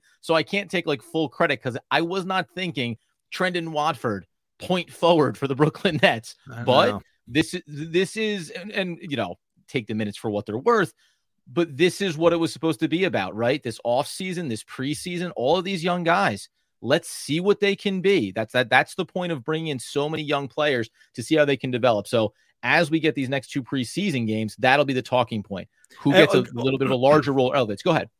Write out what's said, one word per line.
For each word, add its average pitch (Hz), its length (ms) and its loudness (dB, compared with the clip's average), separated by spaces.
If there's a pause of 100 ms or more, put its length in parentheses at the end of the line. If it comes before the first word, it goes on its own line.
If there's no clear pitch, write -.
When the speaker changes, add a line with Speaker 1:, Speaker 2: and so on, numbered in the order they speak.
(220)
Speaker 1:
So - 120 -2
I 160 100 2
can't 196 280 -6
take, 175 160 -4
like, 147 140 -2
full 160 260 -2
credit 135 340 0
'cause 123 160 -6 (140)
I 143 120 4
was 180 200 -4
not 185 320 -4
thinking 135 420 -4 (340)
Trendon 180 380 -2
Watford 147 560 -2 (320)
point 180 340 -4
forward 156 460 4
for 139 100 -4
the 131 60 -4
Brooklyn 156 460 2
<laughs> - 20 -6
Nets. 127 340 -4 (160)
Speaker 2:
I 120 120 -12
Speaker 1:
But 131 260 4
Speaker 2:
know. 101 120 -4 (260)
Speaker 1:
this 147 260 0
is, 175 140 -8
this 160 500 -4
is, 208 320 -2
and, 185 220 -14
and, 180 300 -4
you 139 160 -6
know, 92 180 -4 (320)
take 120 180 -4
the 117 80 -6
minutes 107 240 -4
for 113 140 -6
what 104 160 -4
they're 104 100 -4
worth, 196 360 0 (520)
but 151 320 -4
this 170 240 2
is 175 160 -2
what 170 160 4
it 170 40 2
was 165 140 0
supposed 160 280 -2
to 160 80 0
be 170 160 -2
about, 98 320 -2
right? 120 260 0
This 117 240 -8
offseason, 160 640 -2
this 110 140 -6
preseason, 170 720 -6
all 139 220 2
of 190 60 -2
these 185 200 -4
young 175 200 -2
guys, 165 460 0 (320)
let's 143 260 0
see - 320 -4
what 196 200 2
they 202 160 2
can 190 260 -4
be. 160 300 2
That's, 110 220 -4
that, 123 180 2
that's 135 240 2
the 185 100 -4
point 180 260 -6
of 139 120 -6
bringing 160 240 -4
in 151 100 -2
so 147 320 -4
many 156 140 -4
young 143 240 -2
players 135 420 0 (240)
to - 80 -8
see 156 140 0
how 151 100 6
they 139 120 2
can 131 120 -4
develop. 117 380 2
So 110 260 0 (300)
as 147 260 4
we 160 100 0
get 151 140 0
these 131 160 -4
next 135 220 -6
two 143 100 -4
preseason 135 640 -2
games, 110 320 -2
that'll 135 280 4
be 135 80 -2
the 127 100 -2
talking 123 400 -2
point. 92 260 -12 (300)
Who 143 140 2
Speaker 2:
Hey, 185 80 10
Speaker 1:
gets 151 120 6
a 135 60 4
Speaker 2:
uh, 123 140 0
Speaker 1:
little 131 260 -2
bit 135 80 0
of 131 60 0
a - 20 2
larger 139 360 4
role? 131 200 2
Elvis, 107 320 0
go 185 80 2
ahead. 156 180 0 (100)